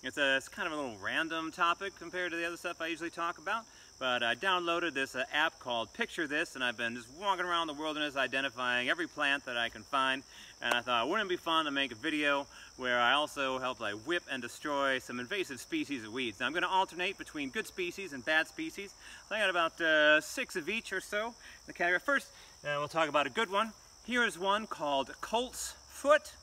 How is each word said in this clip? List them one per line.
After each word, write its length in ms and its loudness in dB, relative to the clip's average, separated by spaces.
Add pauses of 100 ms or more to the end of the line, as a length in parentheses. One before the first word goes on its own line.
It's 160 -6
a, 180 6
it's 120 -2
kind 180 -6
of 60 -2
a 40 -4
little 240 -4
random 520 -2
topic 440 0
compared 360 -4
to 40 -4
the 80 -2
other 120 -4
stuff 240 -6
I 80 -2
usually 220 -4
talk 280 -4
about, 240 -4 (380)
but 240 2
I 100 4
downloaded 600 2
this, 200 -2
uh, 80 0 (100)
app 280 2
called 340 -2
Picture 320 -2
This, 300 -2
and 80 -2
I've 120 0
been 200 -2
just 120 -10 (120)
walking 240 0
around 240 2
the 60 -6
wilderness 420 -2
identifying 720 0
every 180 0
plant 380 0
that 120 -4
I 120 2
can 160 -10
find, 400 2 (360)
and 140 2
I 60 2
thought, 280 2
wouldn't 200 0
it 20 -8
be 60 0
fun 300 0
to 40 -2
make 220 0
a 40 -10
video 520 0 (280)
where 240 2
I 140 6
also 440 0
help, 220 -4
like, 140 -2 (100)
whip 260 0
and 120 -4
destroy 560 0
some 200 -6
invasive 420 -4
species 440 -4
of 80 -10
weeds. 280 -4
Now, 60 0
I'm 60 0
gonna 160 0
alternate 480 0
between 320 -8
good 180 -4
species 460 -6
and 100 -10
bad 240 2
species. 460 -8 (380)
So 40 -2
I 40 -2
got 100 4
about, 320 2
uh, 400 8
six 360 -6
of 120 -4
each 240 -4
or 80 -2
so 280 -4
in 40 -10 (360)
the 40 -14
category. 280 2
First, 260 2 (380)
uh, 120 0
we'll 120 0
talk 200 2
about 180 4
a 40 -2
good 200 0
one. 220 2 (320)
Here 220 2
is 120 -2
one 280 2
called 440 0 (120)
colt's 520 -2 (140)
foot. 540 2